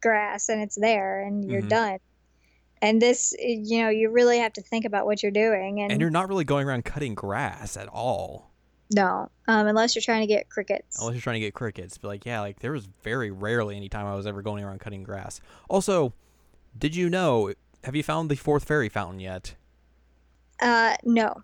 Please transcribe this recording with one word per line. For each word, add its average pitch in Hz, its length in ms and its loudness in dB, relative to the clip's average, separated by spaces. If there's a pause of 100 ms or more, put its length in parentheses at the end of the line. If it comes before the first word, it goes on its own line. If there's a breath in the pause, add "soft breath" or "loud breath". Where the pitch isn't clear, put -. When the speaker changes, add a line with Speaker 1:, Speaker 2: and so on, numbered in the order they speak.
Speaker 1:
grass 208 480 0
and 214 140 0
it's 208 140 -6
there 202 460 2
and 202 220 -4
you're 196 160 -2
Speaker 2:
Mm-hmm. 196 80 -4
Speaker 1:
done. 214 300 2 (840)
And 220 200 4
this, 247 380 4
you 226 440 0
know, 226 80 2
you 220 200 2
really 240 280 6
have 226 160 0
to 202 80 -12
think 226 240 -2
about 202 180 0
what 208 180 0
you're 208 100 0
doing. 202 500 2
And 202 100 -2
Speaker 2:
And 143 80 2
you're 165 100 2
not 180 200 0
really 190 140 0
going 139 220 2
around 131 200 -2
cutting 139 280 -4
grass 101 640 -6
at 104 120 -12
all. 104 640 -6 (440)
Speaker 1:
No, 190 360 2 (160)
um, 214 200 4
unless 220 280 4
you're 220 80 -4
trying 220 200 2
to 220 40 0
get 208 220 0
crickets. - 500 -6
Speaker 2:
Unless 117 160 -4
you're 120 80 -8
trying 123 180 -2
to 107 60 -2
get 101 80 -6
crickets. 98 440 -8
But, 98 100 -10
like, 101 180 -10
yeah, 120 140 -4
like, 101 200 -8
there 123 120 -4
was 110 160 -8 (140)
very 113 280 -2
rarely 104 460 -2
any 98 140 -12
time 104 160 -6
I 101 80 -4
was 98 120 -6
ever 101 160 -6
going 104 220 -6
around 98 160 -10
cutting 98 240 -12
grass. 98 360 -12 (280 soft breath)
Also, 180 460 2 (640)
did 151 200 -2
you 180 140 2
know, 131 420 2 (320)
have 131 100 -6
you 147 80 0
found 156 280 -2
the 143 60 2
fourth 147 280 0
fairy 147 240 0
fountain 95 320 -6
yet? 92 360 -10 (1040)
Speaker 1:
Uh, 233 420 4
no. 226 420 2